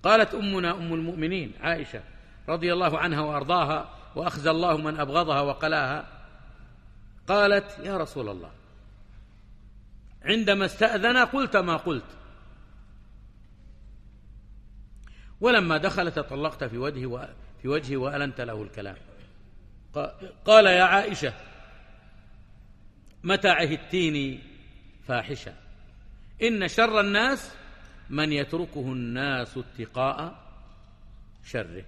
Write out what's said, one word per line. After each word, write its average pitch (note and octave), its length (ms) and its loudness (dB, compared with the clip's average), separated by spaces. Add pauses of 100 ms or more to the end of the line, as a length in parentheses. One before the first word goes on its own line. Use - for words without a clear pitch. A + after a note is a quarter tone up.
قالت G#3+ 300 6
أمنا F#3+ 380 -2
أم E3+ 220 -4
المؤمنين E3 640 -4
عائشة D#3 440 -6 (460)
رضي E3+ 240 0
الله E3 260 2
عنها D3+ 220 0
وأرضاها، D3+ 920 -2
وأخزى D#3 340 -2
الله E3 280 2
من D#3 220 -4
أبغضها D3 420 2
وقلاها، C#3+ 880 -2 (1000)
قالت: G3+ 520 2
"يا G3 180 -6
رسول C#3 320 -6
الله، F2 220 -12 (1700)
عندما G3 420 2
استأذن A3 520 2
قلت B3 400 2
ما F3 200 2
قلت، D3 400 -6 (3250)
ولما G3 360 4
دخل F3+ 340 0
تطلقت D3 520 -4
في A#2 140 -6
وجهه C3 280 -6
و-، B2 240 -10 (320)
في B2+ 60 -8
وجهه C#3 300 -2
وألنت C#3 440 -4
له A2 220 -8
الكلام". G2+ 340 -12 (960)
ق-، D3 200 -6 (320)
قال: G#3+ 200 12
"يا F3+ 180 8
عائشة، F3+ 500 2 (1900)
متى G3 260 2
عهدتيني D3+ 880 0 (680)
فاحشة؟ A#2+ 460 -6 (920)
إن G#3+ 240 2
شر A3 320 2
الناس G#3 560 0 (540)
من D3+ 220 0
يتركه D3 600 -4
الناس B2+ 680 -4
اتقاء C3 760 -6 (1080)
شره" F#2 440 -10